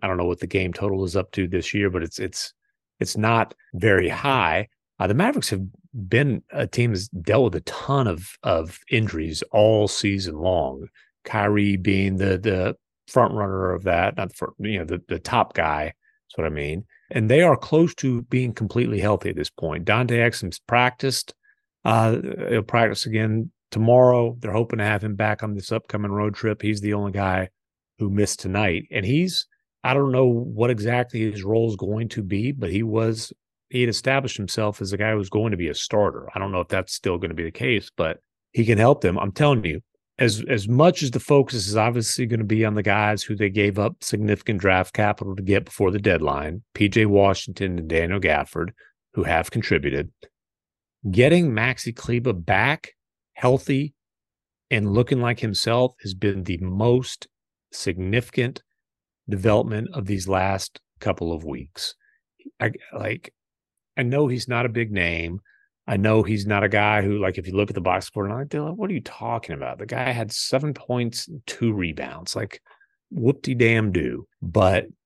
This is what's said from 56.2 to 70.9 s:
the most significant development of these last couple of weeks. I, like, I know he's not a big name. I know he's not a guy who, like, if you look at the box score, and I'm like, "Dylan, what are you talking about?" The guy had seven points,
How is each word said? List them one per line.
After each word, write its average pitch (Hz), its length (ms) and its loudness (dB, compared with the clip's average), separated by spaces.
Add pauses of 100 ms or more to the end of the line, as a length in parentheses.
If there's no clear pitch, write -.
the 90 140 -4
most 107 680 -2 (420)
significant 113 920 -4 (640)
development 107 640 0
of 104 140 -8
these 95 200 -4
last 95 540 -2 (200)
couple 87 340 -2
of 78 100 -8
weeks. - 500 -10 (640)
I, 113 140 0 (240)
like, 104 380 -10 (640)
I 143 60 -2
know 135 260 2
he's 123 200 -4
not 120 160 0
a 127 60 0
big 117 200 -2
name. 85 500 -2 (480)
I 101 80 0
know 107 260 4
he's 101 240 -2
not 101 160 2
a 104 60 4
guy 104 340 2
who, 101 160 0
like, 95 180 -2
if 90 100 -10
you 92 80 -6
look 101 160 2
at - 40 -6
the 98 60 -6
box 92 260 0
score, 104 180 -6
and 98 80 -4
I'm 120 80 -6
like, 143 80 -8
"Dylan, 151 280 -6
what 208 140 -4
are 240 40 -4
you - 60 -4
talking - 560 -8
about?" 65 220 -8
The 101 80 -10
guy 123 260 -2
had 113 180 -4
seven 139 420 -2
points, 123 560 -4 (180)